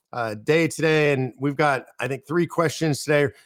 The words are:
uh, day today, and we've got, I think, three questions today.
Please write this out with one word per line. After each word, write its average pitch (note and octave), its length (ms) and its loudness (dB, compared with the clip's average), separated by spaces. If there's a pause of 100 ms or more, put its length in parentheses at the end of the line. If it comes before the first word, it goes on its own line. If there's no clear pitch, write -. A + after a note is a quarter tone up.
(120)
uh, A2+ 220 -4
day D3+ 340 2
today, D3+ 460 2
and C3 240 -2
we've C#3 180 -4
got, C#3 300 0 (140)
I A#2+ 80 -4
think, C3 180 -8
three E3 220 0
questions D#3+ 560 0
today. D3 280 2 (140)